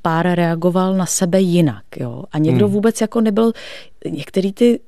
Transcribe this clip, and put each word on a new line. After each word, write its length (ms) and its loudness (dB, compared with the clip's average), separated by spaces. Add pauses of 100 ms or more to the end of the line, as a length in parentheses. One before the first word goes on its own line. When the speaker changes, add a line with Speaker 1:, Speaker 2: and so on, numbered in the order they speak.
Speaker 1:
pár 260 0
reagoval 680 0
na 100 0
sebe 360 0
jinak, 420 2 (160)
jo. 320 -8
A 60 -6
někdo 280 2
Speaker 2:
Hmm. 80 0
Speaker 1:
vůbec 280 0
jako 200 0
nebyl, 300 2 (580)
některý 440 -4
ty, 340 2